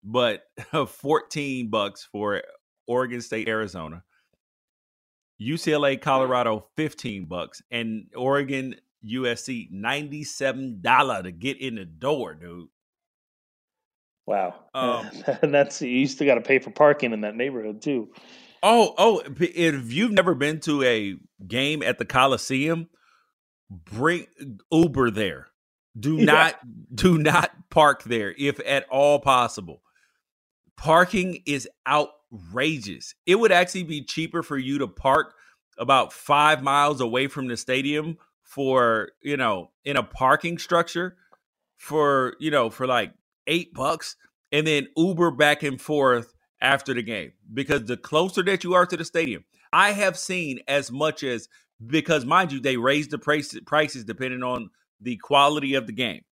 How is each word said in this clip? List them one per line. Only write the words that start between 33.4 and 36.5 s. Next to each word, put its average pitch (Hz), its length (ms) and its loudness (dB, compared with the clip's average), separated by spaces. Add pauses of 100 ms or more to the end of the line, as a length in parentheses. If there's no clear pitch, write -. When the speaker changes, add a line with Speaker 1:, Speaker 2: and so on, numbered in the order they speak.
Speaker 1:
actually 180 320 2
be 151 200 -8
cheaper 160 380 -6
for 147 160 -6
you 135 200 -4
to 135 80 -2
park 135 480 0 (440)
about 123 340 2
five 147 500 2